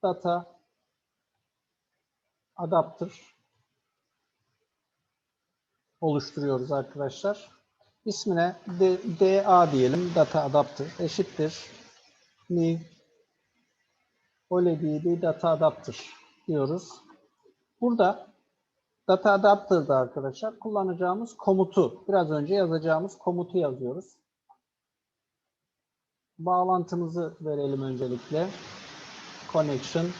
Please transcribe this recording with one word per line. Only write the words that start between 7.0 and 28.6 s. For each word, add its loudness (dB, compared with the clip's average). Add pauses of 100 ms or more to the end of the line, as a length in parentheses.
İsmine -2 (240)
D-, 2
D 4
A 8
diyelim. 2
Data 2
adapter 0 (120)
eşittir -4 (800)
new 0 (1600)
O 2
L 4
E -2
D 0
data 0
adapter 0 (500)
diyoruz. -2 (920)
Burada 2 (760)
data 6
adapter'da 4
arkadaşlar -4
kullanacağımız -4
komutu, 2
biraz 2
önce -2
yazacağımız 0
komutu -4
yazıyoruz. -4 (2250)
Bağlantımızı -2
verelim -4
öncelikle. -4 (1040)